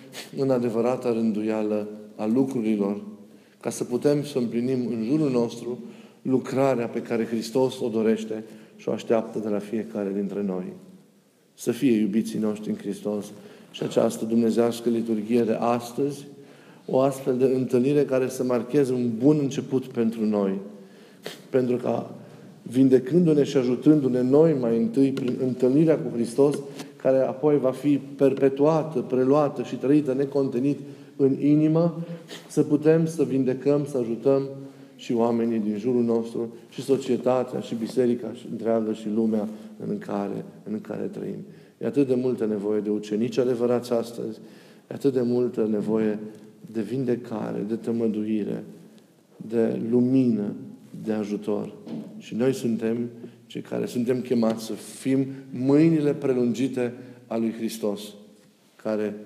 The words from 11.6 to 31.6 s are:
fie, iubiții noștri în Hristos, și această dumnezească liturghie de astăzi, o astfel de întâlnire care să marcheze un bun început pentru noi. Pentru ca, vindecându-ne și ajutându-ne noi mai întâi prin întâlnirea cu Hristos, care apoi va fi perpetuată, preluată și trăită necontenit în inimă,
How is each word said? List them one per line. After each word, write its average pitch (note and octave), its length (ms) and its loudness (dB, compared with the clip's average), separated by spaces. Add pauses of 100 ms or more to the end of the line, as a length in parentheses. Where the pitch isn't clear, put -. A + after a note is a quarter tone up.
fie, A#2+ 200 2
iubiții G#2+ 480 2
noștri G#2+ 300 -2
în G#2+ 60 -2
Hristos, G2+ 500 -6 (460)
și - 120 -8
această A2+ 420 0
dumnezească A#2 640 2
liturghie A2+ 540 0
de A2 160 0
astăzi, A#2+ 680 -2 (600)
o C3+ 140 2
astfel C3+ 380 0
de B2+ 80 4
întâlnire C3 600 4
care C3 240 0
să - 140 -4
marcheze B2+ 500 2
un B2 240 0
bun D3 240 6
început B2+ 440 -2
pentru A2+ 400 -2
noi. G2+ 340 2 (880)
Pentru B2 260 0
ca, A#2+ 400 -4 (460)
vindecându-ne C3+ 840 4
și C3 140 0
ajutându-ne B2+ 640 4
noi D3 380 6
mai A#2 180 2
întâi C3 340 4
prin B2 340 -2
întâlnirea C3+ 520 4
cu B2 160 -4
Hristos, C#3 420 2 (400)
care C3 220 2
apoi C3+ 420 2
va B2+ 120 2
fi C#3+ 260 0 (180)
perpetuată, C#3 840 2
preluată C3 640 2
și B2 120 -8
trăită C3 380 2
necontenit C3+ 640 0 (360)
în C3+ 260 2
inimă, D#3 600 4 (440)